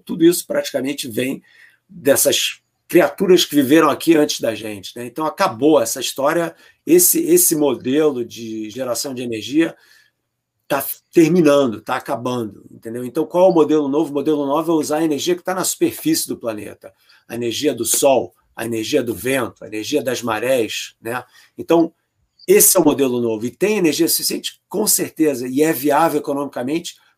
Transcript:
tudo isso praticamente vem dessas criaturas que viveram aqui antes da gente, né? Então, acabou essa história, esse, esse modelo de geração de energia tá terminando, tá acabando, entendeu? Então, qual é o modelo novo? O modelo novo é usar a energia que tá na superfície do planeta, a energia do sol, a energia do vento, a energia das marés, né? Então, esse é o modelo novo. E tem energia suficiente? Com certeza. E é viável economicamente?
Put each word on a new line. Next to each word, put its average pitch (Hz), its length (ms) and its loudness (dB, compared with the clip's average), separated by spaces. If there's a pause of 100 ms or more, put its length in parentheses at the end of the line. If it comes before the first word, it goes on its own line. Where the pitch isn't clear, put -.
tudo - 200 -2
isso 170 200 4
praticamente 143 640 -6
vem 127 320 -4 (480)
dessas - 720 0 (280)
criaturas 175 560 4
que - 100 -6
viveram 147 340 4
aqui 156 280 2
antes - 240 2
da 113 160 -2
gente, 104 400 -12
né? 120 100 -12
Então, 123 180 -8
acabou 147 560 2
essa 120 200 -4
história, 165 520 -2 (320)
esse, 175 360 4
esse 170 340 2
modelo 131 720 0
de 110 460 -10
geração 123 440 -6
de 123 80 -8
energia 120 540 -2 (920)
tá 139 140 -2 (300)
terminando, 143 680 4
tá 127 140 -4
acabando, 123 720 -6
entendeu? 117 340 -12
Então, 156 220 -4
qual 180 200 4
é 190 40 8
o 180 40 4
modelo 151 340 4
novo? 143 220 -2
O 143 40 -6
modelo 143 320 0
novo 160 260 0
é - 20 2
usar 151 240 0
a 165 60 0
energia 156 320 0
que 175 60 -14
tá 185 120 -6
na 180 100 -4
superfície - 600 -2
do 131 100 -8
planeta, 101 580 -12 (340)
a 117 60 -12
energia 120 400 -2
do 113 100 -6
sol, 131 500 0 (220)
a 117 80 -8
energia 113 380 -2
do 113 120 -4
vento, 117 500 -6
a - 20 -16
energia 107 360 -4
das 120 200 -6
marés, 113 760 -4
né? 120 240 -8 (360)
Então, - 340 2 (560)
esse 202 280 6
é 185 40 4
o 160 40 6
modelo 131 360 2
novo. 113 240 -4
E 120 60 -4
tem 196 260 -2
energia 160 320 2
suficiente? - 580 -6
Com 208 200 -4
certeza. 139 600 0
E 131 160 0
é 156 120 2
viável 147 460 2
economicamente? 143 760 -6 (220)